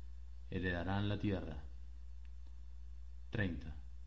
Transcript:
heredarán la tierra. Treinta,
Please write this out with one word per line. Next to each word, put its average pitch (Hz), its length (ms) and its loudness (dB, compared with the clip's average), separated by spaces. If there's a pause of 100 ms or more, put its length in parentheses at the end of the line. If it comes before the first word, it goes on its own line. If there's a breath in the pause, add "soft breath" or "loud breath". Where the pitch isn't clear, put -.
(500)
heredarán 92 580 4
la 101 100 4
tierra. 82 440 2 (1700)
Treinta, 87 440 4 (320)